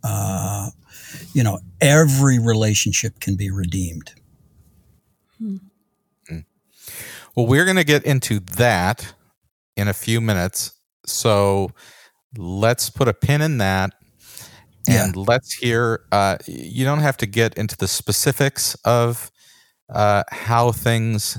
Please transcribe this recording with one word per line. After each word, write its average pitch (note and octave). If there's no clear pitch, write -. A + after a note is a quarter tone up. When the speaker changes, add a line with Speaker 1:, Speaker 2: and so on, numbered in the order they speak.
Speaker 1:
uh, G2+
you C3+
know, G2
every C#3
relationship A2
can G2
be G2
redeemed. F2
Speaker 2:
Hmm. G#3
Speaker 3:
Mm. E2
Well, A#2+
we're C#3
gonna F#3
get D3
into B2+
that G2
in G2+
a G2
few A2+
minutes. F#2+
So G2+
let's G2+
put -
a G#2+
pin D3
in D3+
that. F#2+
Speaker 1:
Yeah. A#2
Speaker 3:
And F#2
let's A#2
hear, A#2
uh, G2
you F#2+
don't C#3+
have C#3+
to A#2
get A2+
into G#2+
the F#2+
specifics -
of, A#2
uh, G#2
how A#2
things A2+